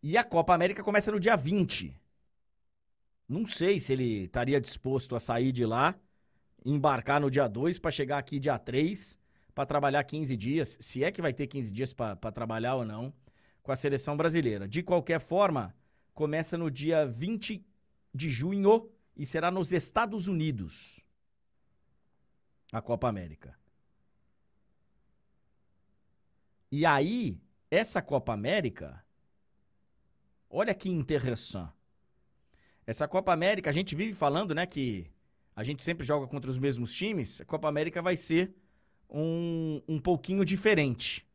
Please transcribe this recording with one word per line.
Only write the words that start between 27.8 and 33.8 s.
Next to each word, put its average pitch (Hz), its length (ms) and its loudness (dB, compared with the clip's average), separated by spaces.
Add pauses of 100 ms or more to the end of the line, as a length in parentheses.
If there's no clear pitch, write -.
Copa 131 340 -2
América, 107 720 -4 (1400)
olha 196 280 0
que 190 120 -8
interessante. 123 840 -2 (1120)
Essa 147 220 -2
Copa 190 260 4
América, 180 380 2
a - 20 2
gente 180 220 0